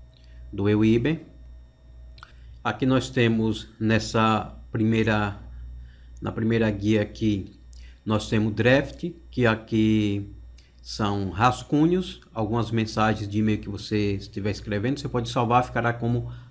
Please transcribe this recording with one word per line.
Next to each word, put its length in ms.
do 160
euiber. 540
Aqui 240
nós 240
temos 580
nessa 760
primeira, 640
na 120
primeira 380
guia 320
aqui, 500
nós 240
temos 260
draft, 560
que 160
aqui 840
são 460
rascunhos, 960
algumas 380
mensagens 580
de 100
e-mail 200
que 100
você 460
estiver 360
escrevendo, 480
você 100
pode 200
salvar, 360
ficará 280
como 380